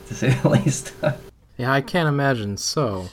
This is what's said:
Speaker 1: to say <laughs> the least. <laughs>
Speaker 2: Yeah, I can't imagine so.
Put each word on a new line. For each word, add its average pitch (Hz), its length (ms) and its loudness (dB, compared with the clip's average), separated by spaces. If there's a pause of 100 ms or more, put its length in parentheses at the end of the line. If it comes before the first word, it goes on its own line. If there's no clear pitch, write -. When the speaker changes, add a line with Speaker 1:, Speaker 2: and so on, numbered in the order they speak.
Speaker 1:
to - 60 -10
say 123 160 2
<laughs> 127 120 2
the 151 80 4
least. - 480 2
<laughs> - 40 -6 (540)
Speaker 2:
Yeah, 123 160 0
I 139 100 2
can't 165 260 0
imagine 131 480 0
so. 98 560 -2